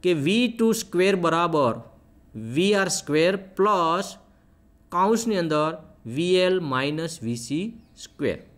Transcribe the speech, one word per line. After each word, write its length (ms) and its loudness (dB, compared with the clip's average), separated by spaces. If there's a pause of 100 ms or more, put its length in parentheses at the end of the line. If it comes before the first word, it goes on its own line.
કે 100 2
વી 340 2
ટુ 240 2
સ્ક્વેર 440 0
બરાબર 600 2 (600)
વી 380 0
આર 140 2
સ્ક્વેર 480 0
પ્લસ 800 0 (760)
કૌંસની 460 2
અંદર 400 0 (280)
વી 300 0
એલ 240 2
માઇનસ 640 -4
વી 120 -2
સી 380 -6 (300)
સ્ક્વેર. 360 -4 (180)